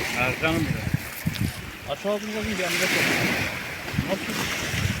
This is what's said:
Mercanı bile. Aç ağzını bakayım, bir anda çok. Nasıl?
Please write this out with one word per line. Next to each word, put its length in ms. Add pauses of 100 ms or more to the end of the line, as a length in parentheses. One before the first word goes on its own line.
(160)
Mercanı 440
bile. 220 (1080)
Aç 80
ağzını 380
bakayım, 220
bir 60
anda 140
çok. 260 (1040)
Nasıl? 240 (680)